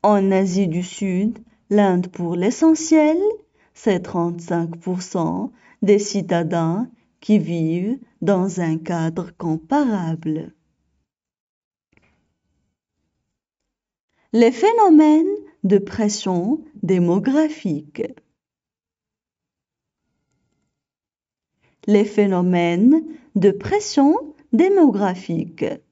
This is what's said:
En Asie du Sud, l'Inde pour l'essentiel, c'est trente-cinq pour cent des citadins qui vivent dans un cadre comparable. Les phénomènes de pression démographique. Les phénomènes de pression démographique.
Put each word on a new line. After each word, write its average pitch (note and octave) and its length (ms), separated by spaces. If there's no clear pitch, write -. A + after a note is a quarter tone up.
En G3 220
Asie F#3+ 380
du E3+ 160
Sud, F#3+ 560
l'Inde F#3 380
pour F3 260
l'essentiel, D#4 800
c'est F#3+ 280
trente-cinq E3+ 760
pour F#3 240
cent F3+ 500
des G3+ 160
citadins E3+ 880
qui G#3 180
vivent E3+ 580
dans F#3 400
un D#3+ 160
cadre E3 580
comparable. E3 1200
Les A3+ 200
phénomènes E4 760
de G3 160
pression G#3 840
démographique. F#3 1200
Les G#3 180
phénomènes F#3 1000
de G3 160
pression D#4 840
démographique. G3+ 1120